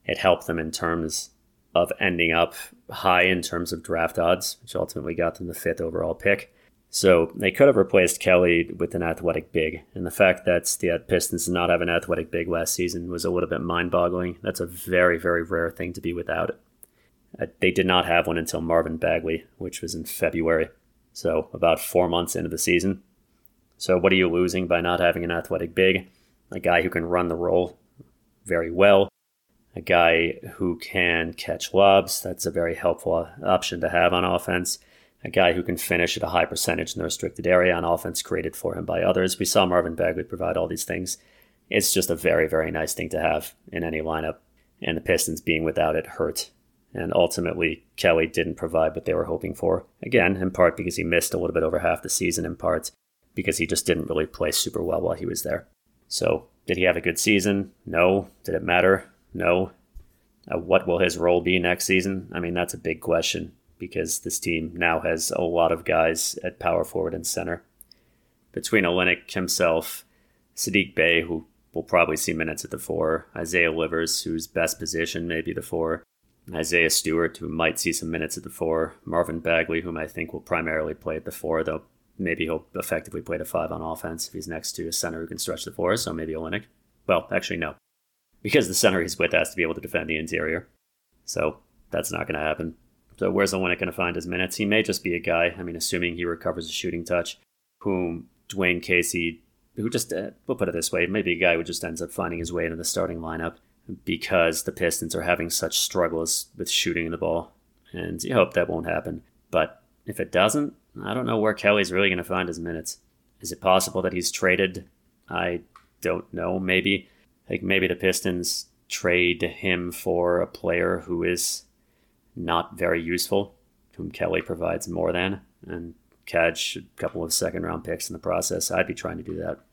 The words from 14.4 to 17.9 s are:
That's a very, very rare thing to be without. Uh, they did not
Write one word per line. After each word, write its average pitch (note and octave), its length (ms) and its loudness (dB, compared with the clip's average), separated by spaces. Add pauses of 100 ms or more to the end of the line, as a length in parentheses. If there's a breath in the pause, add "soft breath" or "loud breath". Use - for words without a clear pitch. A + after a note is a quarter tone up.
That's - 180 -4
a F2+ 60 -2
very, F2 520 2
very E2+ 260 0
rare E2 280 -2
thing F2 220 -8
to - 80 -12
be E2+ 100 -4
without. E2 480 -4 (800 soft breath)
Uh, - 40 -2 (160)
they F#2 100 6
did F#2 140 2
not F#2 200 4